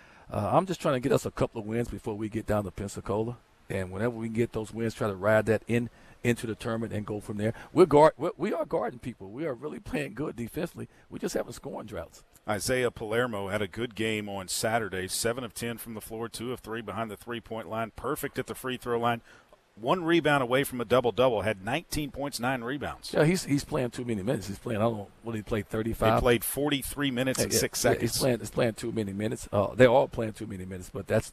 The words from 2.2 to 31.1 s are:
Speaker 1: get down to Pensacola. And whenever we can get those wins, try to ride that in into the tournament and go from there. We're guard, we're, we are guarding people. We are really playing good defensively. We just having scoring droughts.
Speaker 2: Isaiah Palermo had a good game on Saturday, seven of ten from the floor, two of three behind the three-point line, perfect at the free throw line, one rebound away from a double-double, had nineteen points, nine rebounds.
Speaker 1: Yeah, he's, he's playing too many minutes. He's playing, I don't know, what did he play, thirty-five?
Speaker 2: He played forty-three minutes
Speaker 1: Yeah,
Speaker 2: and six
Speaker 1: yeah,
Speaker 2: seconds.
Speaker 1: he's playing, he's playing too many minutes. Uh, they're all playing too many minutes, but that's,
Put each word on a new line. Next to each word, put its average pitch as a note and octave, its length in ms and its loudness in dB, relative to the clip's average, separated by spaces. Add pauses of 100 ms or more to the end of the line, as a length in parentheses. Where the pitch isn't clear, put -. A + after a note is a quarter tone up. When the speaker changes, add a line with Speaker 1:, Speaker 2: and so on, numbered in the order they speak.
Speaker 1:
get G#2 200 -6
down G#2 160 2
to F#2 80 -8
Pensacola. G#2 640 -4 (320)
And F#2 220 -4
whenever G#2+ 240 0
we A2+ 120 -4
can A2+ 80 -6
get A#2 180 2
those A2 200 -6
wins, A2 200 -2
try A#2 140 -2
to G2 80 -2
ride G#2 300 4
that G#2+ 220 2
in A#2+ 220 0 (340)
into A#2+ 240 0
the G#2+ 80 -4
tournament A2+ 360 -4
and G#2 140 -4
go G#2 140 -6
from G#2 180 -8
there. G#2+ 160 0 (180)
We're F3 140 8
guard, D3+ 320 8
we're, D#3+ 200 -2
we G#3+ 140 -2
are E4 140 -2
guarding B2 340 -4
people. G2+ 300 -10
We B2+ 160 -8
are C#3+ 80 -4
really C#3+ 260 -10
playing D3 360 -6
good D3 200 -6
defensively. A#2+ 520 -6 (220)
We - 100 -12
just - 160 -4
having - 180 -6
scoring - 320 -12
droughts. F2+ 380 -12 (260)
Speaker 2:
Isaiah A#2+ 400 2
Palermo A2 600 -2
had G#2 120 0
a G2+ 60 -2
good A2 260 -6
game G#2+ 340 -2
on G2 200 -8
Saturday, G2+ 640 -2
seven A#2 340 -2
of A2 100 -10
ten A#2 240 -6
from A#2 160 -12
the G#2 80 -10
floor, A2+ 260 -8
two A#2 240 -8
of A#2+ 100 -8
three A2 200 -8
behind G#2+ 300 -6
the G2 60 -10
three-point A2+ 520 -8
line, A2 260 -4
perfect C#3 440 -4
at B2 80 -4
the G#2+ 80 -6
free B2+ 220 -6
throw A#2 220 0
line, A#2 220 2 (540)
one D3 280 0
rebound D3+ 380 6
away B2+ 220 4
from B2+ 180 -4
a A#2 40 -4
double-double, A#2+ 580 4
had G2 200 0
nineteen C#3+ 460 -4
points, C#3 300 -6
nine A#2+ 240 0
rebounds. B2 500 -6
Speaker 1:
Yeah, D#3+ 120 6
he's, E3+ 180 4
he's C#3 200 0
playing C3 280 -2
too B2+ 140 -8
many A2 180 -2
minutes. G#2+ 240 -2
He's F#2+ 120 -6
playing, A2+ 220 -2
I A2 40 4
don't A#2 120 0
know, G2 100 -8 (160)
what A2+ 100 -6
did A2 60 -4
he G#2 40 -6
play, A2 180 -2
thirty-five? A2 540 2
Speaker 2:
He A#2+ 40 4
played A#2+ 240 6
forty-three C#3+ 680 0
minutes B2+ 280 0
Speaker 1:
Yeah, B2 40 2
Speaker 2:
and G2+ 100 -2
six A2+ 300 0
Speaker 1:
yeah, A#2 80 6
Speaker 2:
seconds. - 100 0 (120)
Speaker 1:
he's - 60 -2
playing, B2 200 2
he's G#2+ 100 -8
playing A#2+ 240 2
too A#2 180 -6
many G#2+ 220 -2
minutes. G#2+ 380 -4
Uh, G2+ 240 2
they're B2 140 10
all C3 180 6
playing A2 260 -4
too G#2+ 140 -10
many F#2 180 -8
minutes, F#2 260 -10
but G2 140 -8
that's, A2 260 2